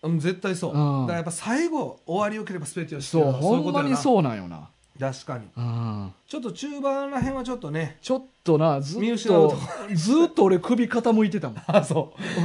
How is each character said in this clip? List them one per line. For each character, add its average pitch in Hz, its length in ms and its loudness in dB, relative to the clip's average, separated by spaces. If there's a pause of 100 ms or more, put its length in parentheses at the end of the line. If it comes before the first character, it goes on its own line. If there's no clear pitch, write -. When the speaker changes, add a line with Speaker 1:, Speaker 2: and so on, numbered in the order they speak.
Speaker 1:
う 156 80 -6
ん、 165 100 0
絶 180 220 -4
対 190 140 -4
そ 180 160 -6
う。 - 20 -6
Speaker 2:
う - 0 -
ん。 143 280 2
Speaker 1:
だ 123 60 -2
か - 40 -2
ら 170 60 -4
や 170 40 -4
っ - 20 -10
ぱ 165 80 -6
最 254 360 -2
後、 269 380 -6
終 165 160 -4
わ 208 80 0
り 214 80 -6
良 214 60 -8
け 196 100 -10
れ 175 60 -8
ば 147 60 -8
全 165 220 -8
て 160 80 -10
よ 135 60 -8
し - 60 -10
っ - 40 -10
て 165 60 2
い 160 40 6
う 147 40 6
の 135 80 2
は - 20 -
Speaker 2:
そ 135 40 -6
う、 143 40 0
Speaker 1:
そ 208 120 4
う - 40 2
い - 20 0
う - 20 -4
こ - 80 -2
と - 60 0
や 285 60 2
な。 - 0 -
Speaker 2:
ほ 285 60 0
ん - 20 2
ま 254 60 2
に - 60 -4
そ 247 160 6
う - 20 6
な 131 120 0
ん 107 40 -8
よ 92 120 -10
な。 80 180 -14 (320)
Speaker 1:
確 135 260 -6
か 131 120 -8
に。 107 80 -14 (100)
Speaker 2:
う 120 60 -8
ん。 113 520 -4 (140)
Speaker 1:
ち - 80 -12
ょ 302 40 -6
っ - 20 -8
と 233 100 -8
中 285 300 -10
盤 277 300 -4
ら 262 100 -4
へ 254 80 -2
ん 269 60 -6
は 262 80 -6
ち 247 80 -8
ょ 247 40 -6
っ - 40 -10
と 151 120 -10
ね。 156 300 -6
Speaker 2:
ち - 100 -6
ょ 262 60 2
っ 262 60 -10 (200)
と 160 140 4
な、 151 240 2
ず 143 120 -8
っ - 20 -8
と、 - 60 -4
Speaker 1:
見 226 100 0
失 220 220 2
う 160 160 8
と 139 60 0
こ。 143 60 -8 (320)
Speaker 2:
ず 220 320 4
っ - 40 0
と - 140 2
俺 185 160 6
首 240 300 2
傾 226 360 2
い 196 40 0
て 196 100 -2
た 143 100 -6
も 107 60 -10
ん。 - 80 -12
Speaker 1:
<laughs> - 40 -6
あ、 160 160 4
そ 143 300 -2 (320)